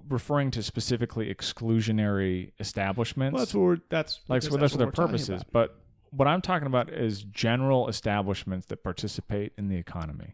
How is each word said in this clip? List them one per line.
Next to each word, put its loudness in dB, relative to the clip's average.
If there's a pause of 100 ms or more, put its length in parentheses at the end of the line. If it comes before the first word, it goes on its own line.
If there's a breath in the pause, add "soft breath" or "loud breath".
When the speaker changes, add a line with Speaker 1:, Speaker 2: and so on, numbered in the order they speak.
Speaker 1:
referring 0
to -4
specifically -2
exclusionary 0
establishments. -2
Speaker 2:
Well, 0
that's -6
what 4
we're, 4 (120)
that's -2
Speaker 1:
Like, 2
Speaker 2:
because 0
Speaker 1:
so 2
Speaker 2:
that's 2
Speaker 1:
that's 4
what -2
Speaker 2:
what -
Speaker 1:
their 4
Speaker 2:
we're -4
talking 2
Speaker 1:
purpose 0
is. -4
Speaker 2:
about. -14
Speaker 1:
But 4 (340)
what 2
I'm 4
talking -2
about 2
is -2
general 2
establishments -2
that -10
participate -6
in -4
the 0
economy. -8